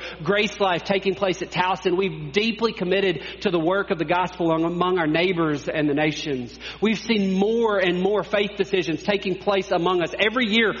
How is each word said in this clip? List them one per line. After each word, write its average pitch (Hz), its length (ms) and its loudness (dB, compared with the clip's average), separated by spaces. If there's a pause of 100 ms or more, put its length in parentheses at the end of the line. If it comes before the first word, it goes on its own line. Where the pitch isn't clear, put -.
(220)
Grace 202 380 0
Life 185 240 0
taking 196 300 0
place 190 260 -2
at 180 100 -8
Towson. 180 460 0
We've 156 340 -2
deeply 220 440 0
committed 180 480 0 (180)
to 208 100 0
the 175 80 2
work 190 320 0
of 185 80 -2
the 165 60 -2
gospel 175 480 0
among 175 460 2
our 160 80 0
neighbors 165 600 0
and 156 220 0
the 143 60 2
nations. 147 640 -2 (240)
We've 214 160 2
seen 196 340 0
more 208 460 2
and 180 240 2
more 196 200 2
faith 208 360 0
decisions 175 440 0
taking 202 360 -2
place 196 320 0
among 180 320 2
us. 160 160 -2
Every 220 280 2
year, 208 340 4